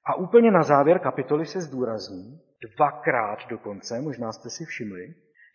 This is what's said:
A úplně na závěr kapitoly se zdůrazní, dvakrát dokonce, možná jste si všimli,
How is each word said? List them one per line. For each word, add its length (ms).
A 100
úplně 360
na 120
závěr 360
kapitoly 460
se 160
zdůrazní, 800
dvakrát 640
dokonce, 520
možná 300
jste 180
si 160
všimli, 500